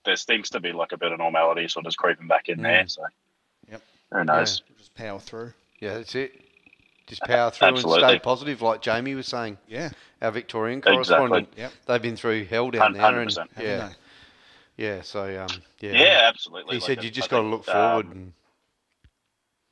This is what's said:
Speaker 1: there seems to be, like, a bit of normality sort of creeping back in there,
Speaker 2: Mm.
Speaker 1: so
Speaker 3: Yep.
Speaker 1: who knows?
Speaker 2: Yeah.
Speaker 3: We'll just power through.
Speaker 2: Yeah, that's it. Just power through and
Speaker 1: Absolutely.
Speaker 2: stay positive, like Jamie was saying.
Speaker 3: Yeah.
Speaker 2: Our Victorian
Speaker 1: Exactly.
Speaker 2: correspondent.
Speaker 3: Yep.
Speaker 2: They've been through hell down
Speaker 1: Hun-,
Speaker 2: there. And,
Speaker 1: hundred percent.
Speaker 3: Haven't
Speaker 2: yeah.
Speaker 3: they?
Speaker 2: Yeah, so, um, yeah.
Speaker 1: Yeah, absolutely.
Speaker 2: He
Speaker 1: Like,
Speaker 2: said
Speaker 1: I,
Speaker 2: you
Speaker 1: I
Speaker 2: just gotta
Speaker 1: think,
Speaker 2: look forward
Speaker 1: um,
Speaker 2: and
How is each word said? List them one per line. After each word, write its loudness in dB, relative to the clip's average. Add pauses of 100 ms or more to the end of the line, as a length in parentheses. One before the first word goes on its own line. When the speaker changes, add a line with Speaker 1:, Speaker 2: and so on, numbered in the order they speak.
Speaker 1:
there 2
seems -2
to -6
be, -6
like, -6
a -8
bit -2
of -6
normality 0
sort -8
of -6
creeping -2
back 0
in -6
there, 2
Speaker 2:
Mm. -8
Speaker 1:
so -12 (680)
Speaker 3:
Yep. -18 (300)
Speaker 1:
who 0
knows? 2
Speaker 2:
Yeah. -14
Speaker 3:
We'll -20
just -20
power -10
through. -14 (280)
Speaker 2:
Yeah, -6
that's -10
it. -4 (720)
Just -14
power 4
through 4
and 4
Speaker 1:
Absolutely. 6
Speaker 2:
stay 6
positive, -2
like 0
Jamie -2
was -8
saying. -6
Speaker 3:
Yeah. -8 (320)
Speaker 2:
Our 0
Victorian -4
Speaker 1:
Exactly. 4
Speaker 2:
correspondent. 4
Speaker 3:
Yep. -12 (140)
Speaker 2:
They've 2
been -4
through -2
hell -2
down 0
Speaker 1:
Hun-, 6
Speaker 2:
there. -2
And, 6
Speaker 1:
hundred -2
percent. -6
Speaker 3:
Haven't -4
Speaker 2:
yeah. -6 (880)
Speaker 3:
they? -8
Speaker 2:
Yeah, -6
so, -8 (200)
um, -10 (180)
yeah. -8
Speaker 1:
Yeah, 6
absolutely. -6
Speaker 2:
He -6
Speaker 1:
Like, -8
Speaker 2:
said -2
Speaker 1:
I, -10
Speaker 2:
you -8
Speaker 1:
I -10
Speaker 2:
just -6
gotta 2
Speaker 1:
think, -2
Speaker 2:
look -6
forward 2
Speaker 1:
um, -18
Speaker 2:
and -16 (1400)